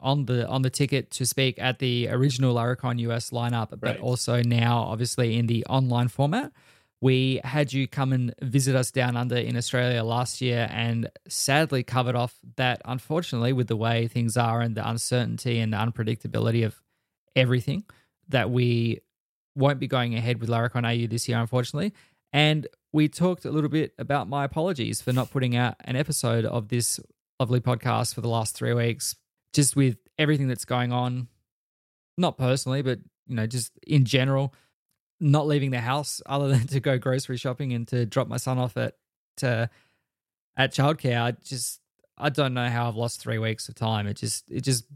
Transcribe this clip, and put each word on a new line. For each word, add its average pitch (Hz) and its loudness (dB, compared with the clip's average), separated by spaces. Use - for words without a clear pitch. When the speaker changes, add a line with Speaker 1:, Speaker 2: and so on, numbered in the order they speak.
Speaker 1:
on 139 2
the, 120 0
on 131 0
the 131 2
ticket 131 0
to - -4
speak 131 0
at 127 0
the 120 0
original 127 2
Laracon 120 -2
U 117 -2
S 117 -4
lineup, 120 -2
but - -14
Speaker 2:
Right. 120 -2
Speaker 1:
also 123 0
now 120 4
obviously 117 0
in 117 2
the 113 0
online 123 2
format. 175 0
We 131 2
had 135 -2
you 135 0
come 131 -2
and 123 0
visit 131 2
us 127 0
down 123 0
under 123 -2
in 120 -2
Australia 120 0
last 117 -2
year 120 0
and 117 -2
sadly 139 0
covered 123 -2
off 120 -2
that, 127 0
unfortunately, 127 -2
with 123 0
the 113 -2
way 117 0
things 117 -2
are 117 2
and 117 -2
the 107 -4
uncertainty 117 -2
and 110 0
the 104 -2
unpredictability 113 0
of - -4
everything, 127 0
that 123 0
we 120 0
won't 135 0
be 139 -6
going 120 -2
ahead 117 -2
with 113 -6
Laracon 117 0
A 117 2
U 117 -2
this 117 -4
year, 117 0
unfortunately. 127 -2
And 151 2
we 151 6
talked 175 0
a 117 -6
little 147 0
bit 151 -2
about 139 -2
my 143 -2
apologies 139 -2
for 127 -2
not 127 0
putting 127 0
out 120 2
an 127 -4
episode 117 0
of 110 -4
this - -2
lovely 120 0
podcast 117 0
for - -12
the 117 -4
last 113 -2
three 120 -2
weeks, 117 -2
just 143 4
with 131 4
everything 147 2
that's 127 -4
going 123 0
on, 123 -2
not 175 0
personally, 131 0
but, 127 0
you 123 -6
know, 110 0
just 117 -4
in 143 6
general, 135 2
not 147 6
leaving 143 2
the 123 -2
house 131 -2
other 139 0
than 127 4
<laughs> - -
to 135 0
go 135 2
grocery 131 -2
shopping 131 -4
and 117 -4
to 123 0
drop 117 0
my 117 -6
son 127 -2
off 123 -2
at, 117 -4
uh, 117 0
at 131 2
childcare. 135 2
I 120 0
just, - -8
I 147 0
don't 135 0
know 123 0
how 120 0
I've 110 -4
lost 117 -4
three 117 -4
weeks 110 -2
of - -14
time. 110 0
It 104 -4
just, - -6
it 127 -6
just 123 0